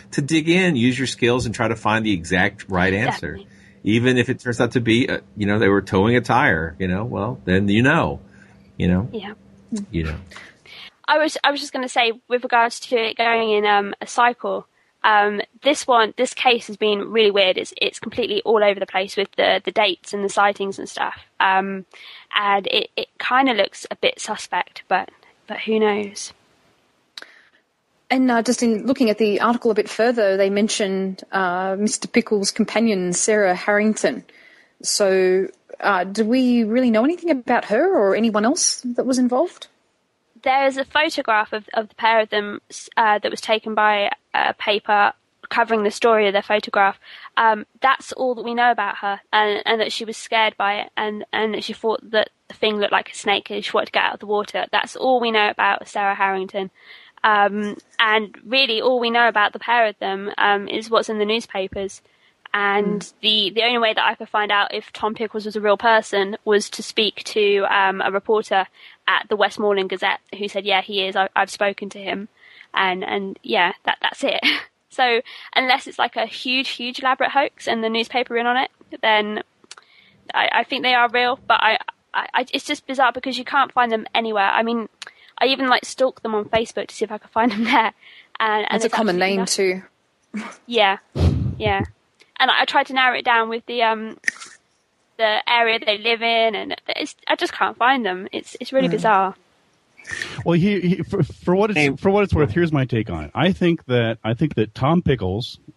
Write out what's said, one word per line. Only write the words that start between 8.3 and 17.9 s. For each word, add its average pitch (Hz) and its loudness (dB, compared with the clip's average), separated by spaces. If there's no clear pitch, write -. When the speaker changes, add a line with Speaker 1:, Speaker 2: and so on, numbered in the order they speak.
Speaker 1:
you 90 0
know? 92 2
Speaker 2:
Yeah. 208 -10
Speaker 1:
You 85 -4
know. 78 -6
Speaker 2:
I 302 2
was, 302 0
I 277 2
was 285 -4
just 294 -12
gonna 254 -6
say, 233 0
with 240 -2
regards 233 2
to - 0
it 226 -2
going 226 2
in, 208 2
um, 202 2
a 208 -10
cycle, 220 0
um, 208 4
this 294 0
one, 233 4
this 247 0
case 240 0
has 214 -12
been 202 -2
really 214 4
weird. 190 2
It's, - -6
it's - -2